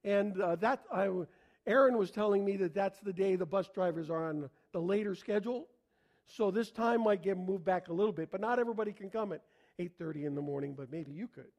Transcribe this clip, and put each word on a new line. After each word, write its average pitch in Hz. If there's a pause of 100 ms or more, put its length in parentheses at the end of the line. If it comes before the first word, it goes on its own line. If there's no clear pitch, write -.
And, 202
uh, 170
that, 220
I 196
w-, 185 (380)
Aaron 254
was 190
telling 202
me 202
that 180
that's 196
the 196
day 190
the 180
bus 180
drivers 165
are 160
on 151 (220)
the 170
later 202
schedule. 226 (600)
So 202
this 220
time 233
might 208
get 185
moved 185
back 180
a 165
little 208
bit, 160
but 190
not 240
everybody 220
can 196
come 214
at 151 (380)
eight 175
thirty 151
in 143
the 143
morning, 143
but 135
maybe 151
you 185
could. -